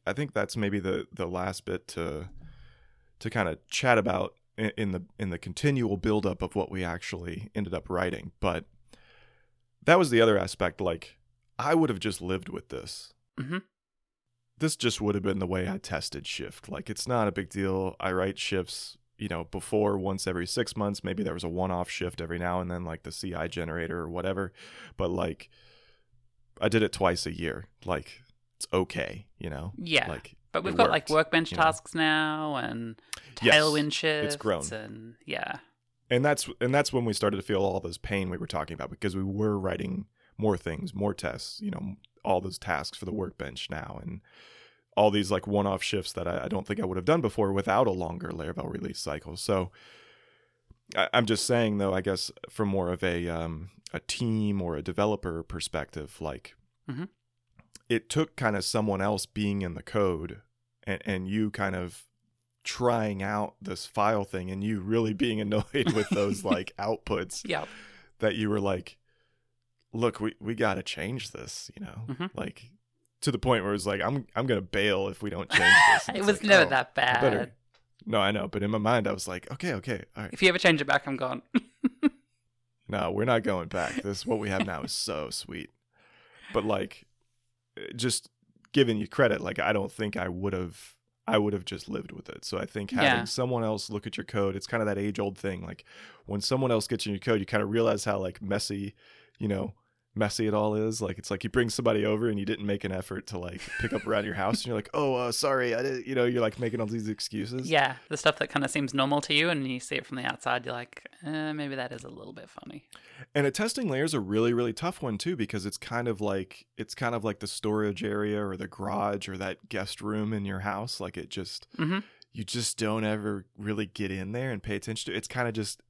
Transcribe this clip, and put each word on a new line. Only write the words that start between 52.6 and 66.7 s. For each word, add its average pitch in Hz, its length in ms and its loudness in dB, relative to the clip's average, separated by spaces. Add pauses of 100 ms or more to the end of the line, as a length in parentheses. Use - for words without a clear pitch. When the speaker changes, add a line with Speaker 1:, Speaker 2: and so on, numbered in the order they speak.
Speaker 1:
more 92 220 2
of 90 120 -2
a, 87 260 0
um, 82 400 -4 (240)
a 80 60 -6
team 107 600 0
or 85 140 -2
a 73 60 -2
developer 92 640 0
perspective, 78 800 -8
like, 73 340 -8 (340)
Speaker 2:
Mm-hmm. 143 160 -6 (840)
Speaker 1:
it 113 200 0
took - 260 0
kinda 104 260 0
someone 104 400 0
else 101 240 0
being 101 380 -2
in 87 100 -4
the - 80 -10
code 90 600 0 (420)
and, 98 220 -4
and 92 220 -2
you 107 220 0
kind 98 260 -2
of 90 280 -6 (600)
trying 110 600 2
out 104 380 -2
this 95 260 -8
file 104 360 2
thing 92 280 -4
and 98 120 -4
you 107 180 0
really 110 320 2
being 110 280 2
<laughs> - 0 -
annoyed 104 520 2
with 107 160 2
those, 101 360 2
Speaker 2:
<laughs> 92 80 2
Speaker 1:
like, 90 240 -2